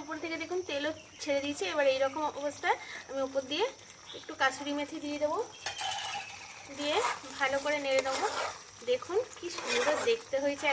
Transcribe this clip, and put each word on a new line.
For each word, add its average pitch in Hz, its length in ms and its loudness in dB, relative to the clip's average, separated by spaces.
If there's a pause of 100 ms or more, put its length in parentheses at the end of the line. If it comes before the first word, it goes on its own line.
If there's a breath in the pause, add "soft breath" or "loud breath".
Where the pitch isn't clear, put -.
উপর 320 100 -6 (100)
থেকে 330 180 -2
দেখুন 349 160 0 (100)
তেলও 285 220 0 (320)
ছেড়ে 277 220 2
দিয়েছে। 285 280 0
এবার 294 220 6
এইরকম 269 280 2 (180)
অবস্থায় 294 360 2 (320 loud breath)
আমি 269 200 -2
উপর 269 140 0 (100)
দিয়ে 349 120 4 (540)
একটু - 140 -10 (100)
কাসুরি 277 360 2
মেথি 294 280 -4
দিয়ে 294 160 -2
দেবো, 311 160 2 (1400)
দিয়ে 294 180 2 (420)
ভালো 269 260 2
করে 294 200 2
নেড়ে 269 220 4
দেবো। 269 180 0 (640)
দেখুন 339 280 2 (200)
কি 349 80 -8 (120)
সুন্দর 240 360 2 (160)
দেখতে 233 320 0
হয়েছে 285 300 0